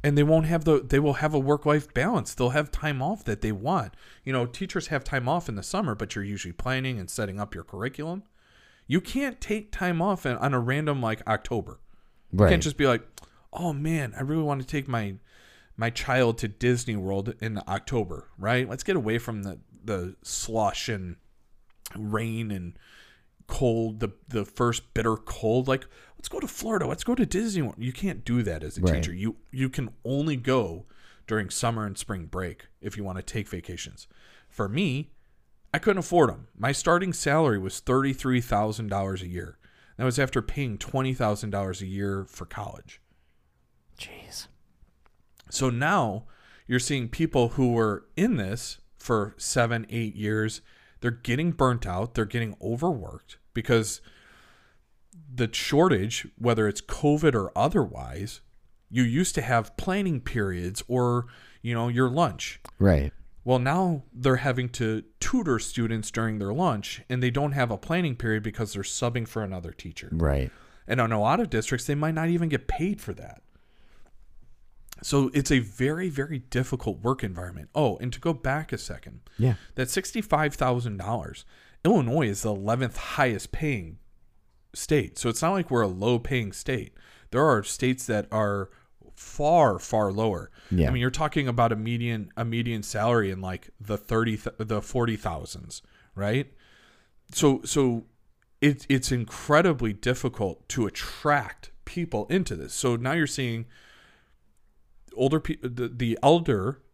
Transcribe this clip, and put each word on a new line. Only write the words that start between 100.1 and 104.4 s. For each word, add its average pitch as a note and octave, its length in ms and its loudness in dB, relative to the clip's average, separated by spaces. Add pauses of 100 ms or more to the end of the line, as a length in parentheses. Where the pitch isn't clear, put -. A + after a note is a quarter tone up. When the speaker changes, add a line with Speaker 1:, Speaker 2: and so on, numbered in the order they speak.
Speaker 1:
to A2+ 160 0
attract - 840 -2 (140)
people - 420 -2
into E3+ 300 0
this. C2+ 180 -10
So A#2+ 220 2
now B2+ 160 -2
you're D#3+ 140 2
seeing A#2+ 400 -4 (1500)